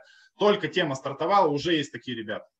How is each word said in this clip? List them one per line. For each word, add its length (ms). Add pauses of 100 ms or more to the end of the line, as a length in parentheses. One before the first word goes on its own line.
(380)
Только 300
тема 260
стартовала, 540
уже 260
есть 180
такие 240
ребята. 300 (140)